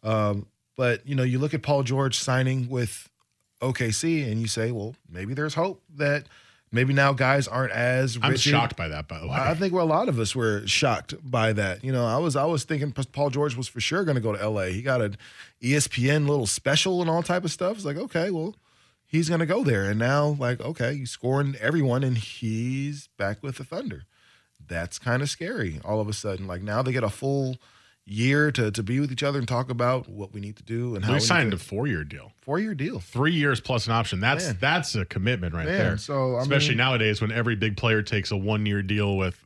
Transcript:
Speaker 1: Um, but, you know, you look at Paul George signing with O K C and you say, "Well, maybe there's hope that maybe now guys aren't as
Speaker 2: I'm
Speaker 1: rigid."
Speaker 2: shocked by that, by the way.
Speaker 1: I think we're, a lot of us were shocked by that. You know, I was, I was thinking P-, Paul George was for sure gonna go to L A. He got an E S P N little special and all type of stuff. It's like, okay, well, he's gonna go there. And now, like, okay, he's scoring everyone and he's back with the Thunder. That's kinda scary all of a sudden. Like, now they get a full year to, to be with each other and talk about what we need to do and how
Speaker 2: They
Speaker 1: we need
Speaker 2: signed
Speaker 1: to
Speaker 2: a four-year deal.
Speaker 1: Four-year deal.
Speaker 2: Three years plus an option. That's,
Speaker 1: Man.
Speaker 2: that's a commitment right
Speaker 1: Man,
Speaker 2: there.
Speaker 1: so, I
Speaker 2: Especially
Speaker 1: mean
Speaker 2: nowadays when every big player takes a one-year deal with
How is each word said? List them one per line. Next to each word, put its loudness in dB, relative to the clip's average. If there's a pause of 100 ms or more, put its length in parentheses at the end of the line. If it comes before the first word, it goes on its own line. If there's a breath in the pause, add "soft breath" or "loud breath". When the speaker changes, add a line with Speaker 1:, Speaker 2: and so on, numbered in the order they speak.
Speaker 1:
Um, 0 (320)
but, 0
you -2
know, 2
you 2
look 0
at -2
Paul 2
George 0
signing 0
with -4 (520)
O 0
K 0
C 0
and -2
you -2
say, -2
"Well, -6 (140)
maybe -8
there's -4
hope -2 (140)
that 0 (440 soft breath)
maybe 2
now 6
guys 2
aren't -2
as 0
Speaker 2:
I'm 4
Speaker 1:
rigid." 4
Speaker 2:
shocked 2
by -6
that, -8
by -12
the -8
way. -4
Speaker 1:
I 2
think 0
we're, 2
a 4
lot 2
of 2
us 0
were 0
shocked 2
by 0
that. -2
You -2
know, 2
I 2
was, 0
I 2
was 0
thinking -2
P-, -4
Paul 0
George 0
was -6
for -12
sure 0
gonna 2
go 0
to -4
L -2
A. -2
He -4
got 0
an -2 (480 loud breath)
E 2
S 2
P 0
N 2
little 2
special 0
and 2
all 2
type -2
of -2
stuff. -2
It's -10
like, -4
okay, -2
well, -4 (540 soft breath)
he's 2
gonna 2
go 2
there. 4
And 0
now, 2
like, 0
okay, -4
he's -8
scoring 0
everyone 2
and 2
he's -4 (100)
back -4
with -8
the -12
Thunder. -8 (640 soft breath)
That's -6
kinda 0
scary -4
all 0
of -4
a -4
sudden. -6
Like, -8
now -2
they 0
get 0
a 2
full -2 (520 soft breath)
year 2
to, 2
to -4
be 0
with 0
each -4
other 0
and -2
talk 0
about 0
what -10
we -10
need -10
to -20
do -4
and -4
how 2
Speaker 2:
They 4
Speaker 1:
we 4
need 2
Speaker 2:
signed 4
Speaker 1:
to 0
Speaker 2:
a -4
four-year -4
deal. -14
Speaker 1:
Four-year -4
deal. -6
Speaker 2:
Three 0
years 2
plus -2
an 2
option. 0
That's, 2
Speaker 1:
Man. -2
Speaker 2:
that's 0
a 0
commitment -2
right -2
Speaker 1:
Man, 0
Speaker 2:
there. 2
Speaker 1:
so, -2
I 0
Speaker 2:
Especially 4
Speaker 1:
mean 2
Speaker 2:
nowadays 2
when 0
every 0
big 0
player 2
takes -2
a 0
one-year 0
deal 2
with -2